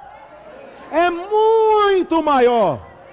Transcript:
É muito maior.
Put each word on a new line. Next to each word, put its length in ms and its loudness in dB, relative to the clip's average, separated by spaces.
É 180 0
muito 1120 0
maior. 640 0